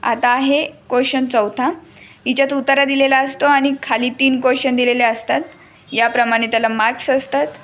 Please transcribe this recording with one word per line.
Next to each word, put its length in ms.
आता 260
आहे 360
क्वेश्चन 360
चौथा, 440
हिच्यात 280
उतारा 320
दिलेला 320
असतो 280
आणि 280
खाली 260
तीन 320
क्वेश्चन 340
दिलेले 280
असतात. 380
याप्रमाणे 560
त्याला 200
मार्क्स 420
असतात. 380